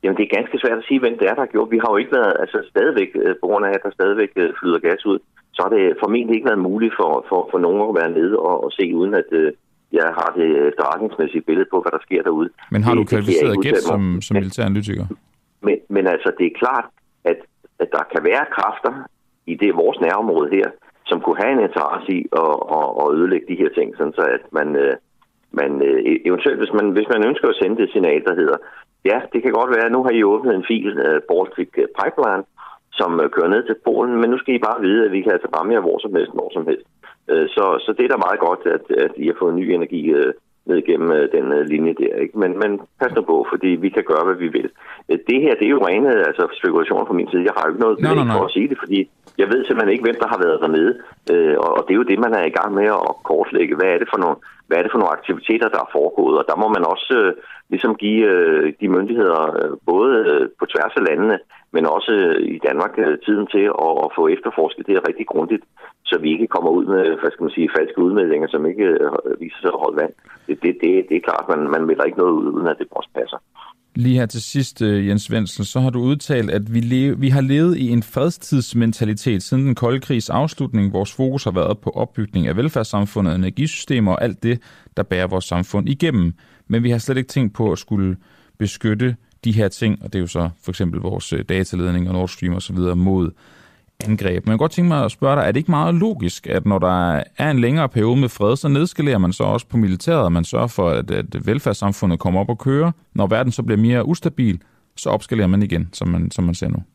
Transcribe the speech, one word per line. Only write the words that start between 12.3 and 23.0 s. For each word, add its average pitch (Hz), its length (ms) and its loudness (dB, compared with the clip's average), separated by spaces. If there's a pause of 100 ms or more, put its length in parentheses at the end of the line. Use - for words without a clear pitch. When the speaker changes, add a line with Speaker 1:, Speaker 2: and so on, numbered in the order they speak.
Speaker 2:
Men 107 100 0
har 120 80 2
Speaker 1:
Det, 117 80 2
Speaker 2:
du 104 40 2
Speaker 1:
det 98 60 -2
kan 117 80 0
jeg 104 80 -2
Speaker 2:
kvalificeret 92 300 2
Speaker 1:
ikke 98 140 0
Speaker 2:
gæt 113 80 2
Speaker 1:
udtale 87 140 0
mig 80 40 2
om. 95 260 0
Speaker 2:
som, - 60 -10
som 104 80 -2
Speaker 1:
Men, 98 80 2
Speaker 2:
militær 95 220 -4
analytiker? 104 420 -2 (600)
Speaker 1:
men, - 100 2 (180)
men 95 100 2 (100)
altså, - 140 -2 (100)
det - 80 2
er - 160 -4
klart, 127 240 0 (380)
at, - 140 2 (440)
at 85 140 -2
der 76 60 0 (100)
kan 80 180 -2
være 139 140 2 (120)
kræfter 107 360 -2 (540)
i 85 80 -6
det, 104 160 2 (120)
vores 110 180 2
nærområde 87 560 2
her, 95 120 2 (420)
som 85 100 0
kunne 85 220 -2
have 127 100 2
en 120 160 2
interesse - 500 -2
i - 20 0 (220)
at, 78 120 2 (220)
at, 76 100 2 (140)